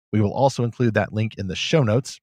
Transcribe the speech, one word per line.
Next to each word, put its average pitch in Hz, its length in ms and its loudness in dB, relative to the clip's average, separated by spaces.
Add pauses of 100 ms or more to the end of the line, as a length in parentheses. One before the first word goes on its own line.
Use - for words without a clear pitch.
(140)
We 110 80 2
will 104 120 0
also 127 300 2
include 117 300 0
that 104 180 0
link 107 280 -2
in 98 80 -6
the 92 80 -6
show - 260 0
notes 117 420 -2